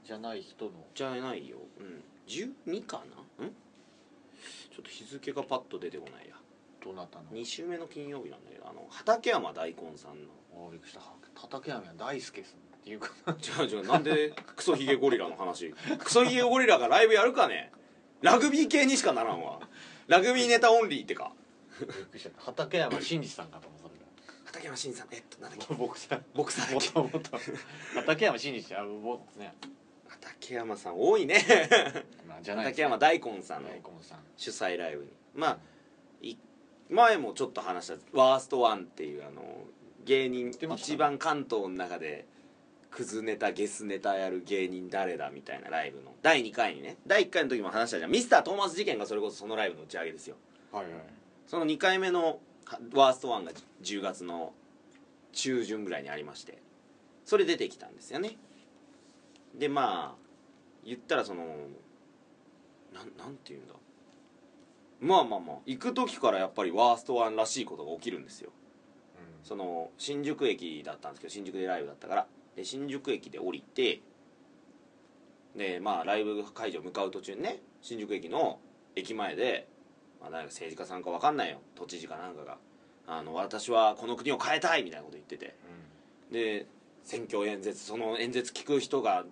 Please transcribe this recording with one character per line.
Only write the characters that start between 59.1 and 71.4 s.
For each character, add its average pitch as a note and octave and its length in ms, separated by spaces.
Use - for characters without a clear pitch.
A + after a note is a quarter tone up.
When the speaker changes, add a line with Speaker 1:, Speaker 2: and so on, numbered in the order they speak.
Speaker 2:
で、 C#3 140
ま F#2+ 480
あ、 - 40
言 A#2 120
っ - 20
た D#3 180
ら A#2 80
そ G2 100
の、 E2+ 100
な - 80
ん、 - 160
な A#2 100
ん C#3 80
て - 160
い C#2+ 60
う - 20
ん D2 80
だ。 E2 60
ま F3+ 200
あ C#3+ 40
ま G#2+ 140
あ - 20
ま E2 140
あ、 - 20
行 C3 140
く B3 140
時 - 240
か A#2+ 120
ら G2+ 80
や F#2+ 80
っ A2+ 60
ぱ G#2 120
り F2 60
ワ A#2 240
ー - 40
ス - 60
ト C3 120
ワ A#2 120
ン A2 80
ら A2 100
し C3 160
い - 20
こ E2+ 120
と D#2 80
が D2+ 80
起 E2 60
き A2+ 140
る E2+ 80
ん - 40
で - 60
す - 100
よ。 - 100
Speaker 1:
う - 280
ん。 - 20
Speaker 2:
そ G#2 100
の、 F2 420
新 C#3+ 260
宿 C#3+ 220
駅 E2 380
だ D2+ 80
っ D2 60
た D2+ 100
ん C#2+ 40
で C#2 40
す - 40
け - 60
ど、 D#2+ 60
新 G2+ 120